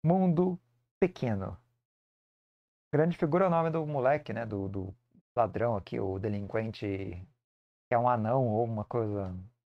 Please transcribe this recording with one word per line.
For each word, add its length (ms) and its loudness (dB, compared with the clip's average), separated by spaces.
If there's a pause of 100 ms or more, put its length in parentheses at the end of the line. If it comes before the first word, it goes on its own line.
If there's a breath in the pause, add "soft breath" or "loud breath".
Mundo 500 4 (460)
pequeno." 580 -2 (1300)
Grande 220 2
figura 300 2
é 20 4
o 20 4
nome 200 2
do 140 -2
moleque, 480 0
né? 140 -6
Do, 220 -4
do 260 -6 (420)
ladrão 400 2
aqui, 220 -6
o 180 -2
delinquente, 720 -4
que 1080 -8
é 40 4
um 100 2
anão 380 2
ou 180 2
uma 200 -4
coisa, 500 -2 (380)